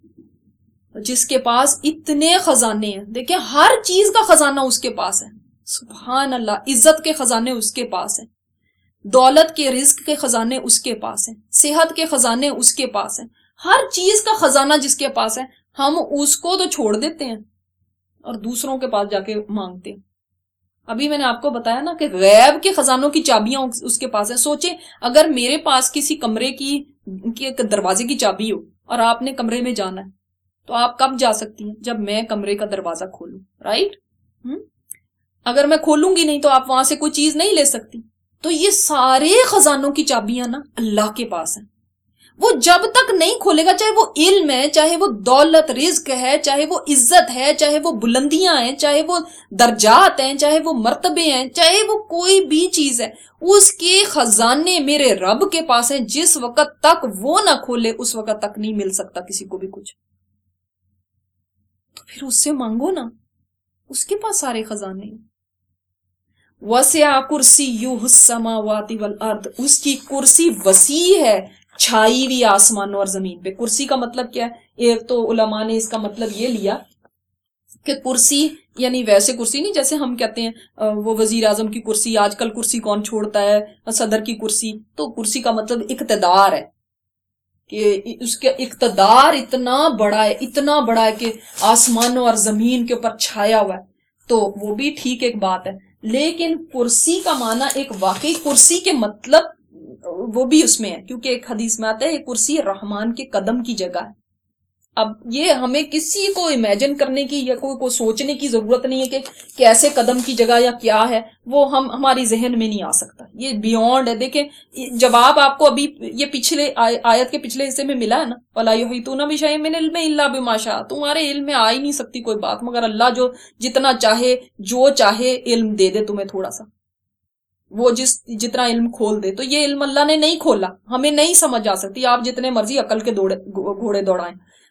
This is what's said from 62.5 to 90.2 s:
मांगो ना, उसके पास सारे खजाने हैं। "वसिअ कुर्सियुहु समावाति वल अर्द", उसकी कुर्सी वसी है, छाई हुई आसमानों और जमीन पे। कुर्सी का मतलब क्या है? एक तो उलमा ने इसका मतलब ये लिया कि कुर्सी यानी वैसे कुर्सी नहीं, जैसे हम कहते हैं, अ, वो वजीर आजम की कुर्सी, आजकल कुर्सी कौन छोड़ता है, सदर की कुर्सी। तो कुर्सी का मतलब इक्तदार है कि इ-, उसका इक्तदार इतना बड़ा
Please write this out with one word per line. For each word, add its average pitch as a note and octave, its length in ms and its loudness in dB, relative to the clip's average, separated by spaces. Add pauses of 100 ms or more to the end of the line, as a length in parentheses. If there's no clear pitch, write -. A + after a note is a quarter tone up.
मांगो B3+ 380 -4
ना, C4 220 -6 (800)
उसके C#4 240 -6
पास G#4 260 -4
सारे A#3 220 -6
खजाने G3+ 440 -12
हैं। A3 240 -20 (1300)
"वसिअ C4+ 580 4
कुर्सियुहु B3+ 880 0
समावाति A3+ 880 0
वल G#3 260 -6
अर्द", G#3+ 380 -6
उसकी C#4 340 2
कुर्सी C#4 560 2
वसी C#4 640 4
है, B3 360 2 (300)
छाई A3+ 440 2
हुई B3+ 180 -2
आसमानों G3+ 580 2
और G3 80 -2
जमीन F#3+ 340 -8
पे। F#3 80 -10
कुर्सी A#3 360 -6
का C4+ 100 0
मतलब A#3+ 300 -6
क्या A#3+ 200 -6
है? A#3 120 -12 (200)
एक A3+ 300 0
तो A#3+ 140 0
उलमा A3 420 -2
ने A3+ 100 -4
इसका A3 240 -4
मतलब G#3 380 -8
ये A3+ 120 -4
लिया G#3 380 -4 (1000)
कि F3+ 80 -2
कुर्सी C#4 640 0 (220)
यानी B3+ 220 -2
वैसे G#3 300 2
कुर्सी A#3+ 280 -6
नहीं, G4+ 120 -4
जैसे D4+ 240 -2
हम C4 200 -4
कहते A#3 240 -6
हैं, A3+ 140 -6 (240)
अ, A3 100 -2
वो G#3+ 260 -4
वजीर A3 320 0
आजम G#3+ 220 0
की A3+ 120 -8
कुर्सी, A3 360 -2
आजकल G#3 340 -2
कुर्सी A3+ 280 -4
कौन G#3 240 -4
छोड़ता G#3+ 380 -4
है, G#3 360 0 (120)
सदर A3 320 -2
की G#3+ 140 -8
कुर्सी। G#3+ 460 -6 (180)
तो - 100 -6
कुर्सी A#3 320 -6
का A3+ 120 0
मतलब A3+ 380 -4
इक्तदार G3+ 640 4
है - 180 -6 (1000)
कि G#3 240 0
इ-, A3+ 300 -8
उसका C4 260 -2 (100)
इक्तदार A#3+ 720 4
इतना B3+ 540 0
बड़ा G#3+ 340 0